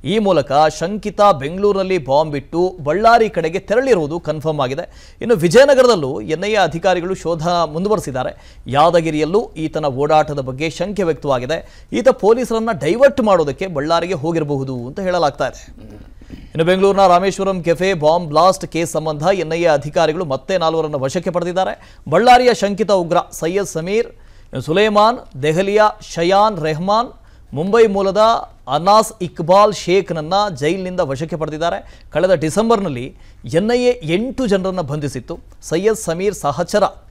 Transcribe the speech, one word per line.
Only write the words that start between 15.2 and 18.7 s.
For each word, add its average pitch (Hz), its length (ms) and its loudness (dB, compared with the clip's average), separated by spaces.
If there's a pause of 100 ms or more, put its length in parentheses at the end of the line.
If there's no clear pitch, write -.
ಇದೆ. - 280 -14 (580)
ಇನ್ನು - 300 -6
ಬೆಂಗಳೂರಿನ 190 440 4
ರಾಮೇಶ್ವರಂ 185 560 2
ಕೆಫೆ 170 300 0
ಬಾಂಬ್ 160 360 0
ಬ್ಲಾಸ್ಟ್ 175 380 2
ಕೇಸ್ 160 240 -4